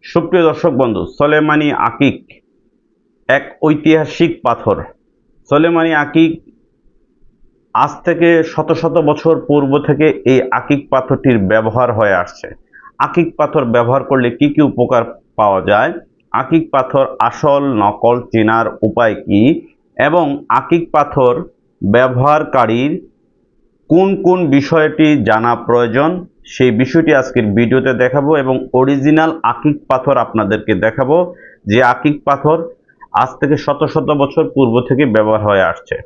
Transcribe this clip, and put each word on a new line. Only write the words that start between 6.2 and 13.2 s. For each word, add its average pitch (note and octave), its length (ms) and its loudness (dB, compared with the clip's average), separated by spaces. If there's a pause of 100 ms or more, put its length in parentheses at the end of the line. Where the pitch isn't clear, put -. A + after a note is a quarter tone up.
আজ C3 180 0 (120)
থেকে E3+ 240 2 (240)
শত D#3 200 -4
শত E3 240 -2 (120)
বছর D#3 260 2 (120)
পূর্ব C#3+ 260 2 (140)
থেকে D3 200 2 (180)
এই B2+ 140 4 (120)
আকিক C#3 300 -2 (100)
পাথরটির C3 480 0 (120)
ব্যবহার A2 420 0
হয়ে G#2 300 0
আসছে। - 260 -12 (500)
আকিক D#3+ 380 0